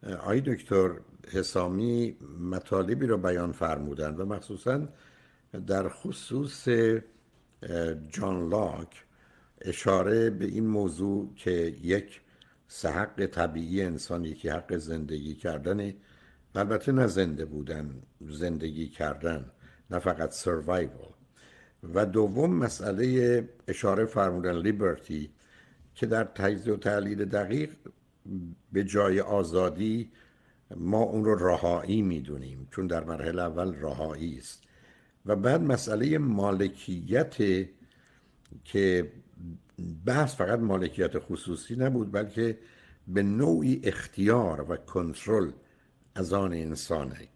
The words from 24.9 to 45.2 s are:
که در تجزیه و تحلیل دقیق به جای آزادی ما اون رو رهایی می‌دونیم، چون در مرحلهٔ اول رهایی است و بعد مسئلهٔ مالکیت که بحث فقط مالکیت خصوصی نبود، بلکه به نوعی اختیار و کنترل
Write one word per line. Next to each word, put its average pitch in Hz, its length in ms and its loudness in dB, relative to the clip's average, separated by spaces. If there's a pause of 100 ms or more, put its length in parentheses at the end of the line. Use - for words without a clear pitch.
که - 100 -2
در 113 180 2
تجزیه 101 500 0
و 101 40 0
تحلیل 101 480 0
دقیق 104 440 -2 (1000)
به 98 120 2
جای 101 380 4
آزادی 98 920 2 (640)
ما 92 260 2
اون 107 240 2
رو 98 220 4
رهایی 87 540 2
می‌دونیم، 67 680 -4
چون 95 160 -4
در 82 160 -2
مرحلهٔ 82 380 -4
اول 87 320 -2
رهایی 76 640 -6
است - 260 -18 (600)
و 104 100 2
بعد 123 260 2
مسئلهٔ 131 560 2
مالکیت 98 1160 0 (1300)
که 92 480 4 (960)
بحث 135 300 2
فقط 104 240 2
مالکیت 92 600 0
خصوصی 87 560 -6
نبود، 127 360 0
بلکه 107 460 0 (500)
به 95 160 2
نوعی 135 600 4
اختیار 95 880 2
و 85 40 0
کنترل 90 760 0 (640)